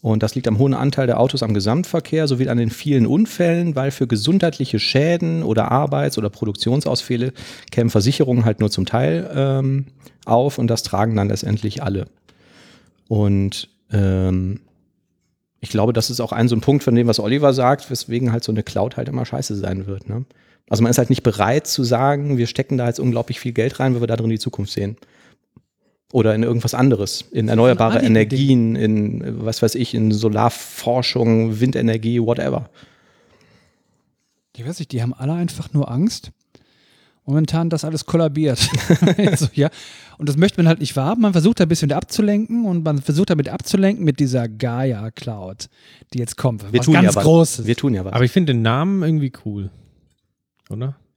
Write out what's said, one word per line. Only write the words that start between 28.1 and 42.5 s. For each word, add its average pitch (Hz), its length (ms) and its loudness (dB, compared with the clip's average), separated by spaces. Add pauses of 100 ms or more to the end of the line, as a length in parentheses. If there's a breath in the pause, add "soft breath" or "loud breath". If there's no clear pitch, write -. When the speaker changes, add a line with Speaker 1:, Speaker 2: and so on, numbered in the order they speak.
Speaker 1:
in, 110 680 -2
was 110 160 -4
weiß 113 140 2
ich, 120 180 -4
in 110 200 2
Solarforschung, 113 1500 0
Windenergie, 117 640 0
whatever. 113 480 -2 (1900 soft breath)
Speaker 2:
Ich 117 100 -16
weiß 165 140 -10
nicht, 160 140 -10
die 120 80 -2
haben 123 120 -2
alle 143 200 -4
einfach - 400 -6
nur 143 180 0
Angst 165 400 -4 (920 soft breath)
momentan, 160 440 0
dass 160 140 -4
alles 156 220 -6
kollabiert. 151 640 0 (300)
<laughs> 190 360 2
So, 151 180 -2
ja. 143 160 2 (480 loud breath)
Und 147 120 -4
das 143 80 -2
möchte 185 220 2
man 165 100 6
halt 165 100 2
nicht 143 160 -6
wahrhaben. 170 260 0
Man 202 120 4
versucht 180 260 2
da 180 60 6
ein 156 40 -2
bisschen 156 200 0
mit 143 80 0
abzulenken 214 680 0